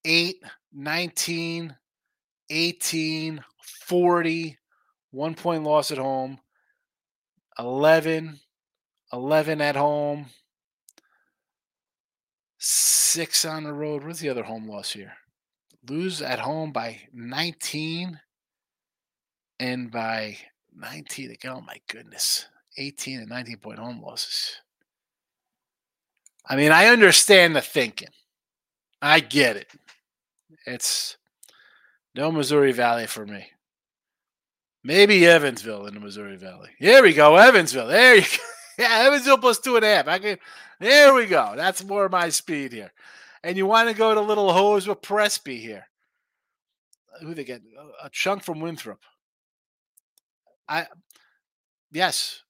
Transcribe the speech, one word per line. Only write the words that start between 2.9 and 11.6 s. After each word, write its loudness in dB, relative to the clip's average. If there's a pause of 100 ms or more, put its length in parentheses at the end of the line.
forty, -4 (540)
one -10
point -6
loss -2
at -8
home, -8 (1200)
eleven, -2 (760)
eleven -2
at -2
home, -4 (2250)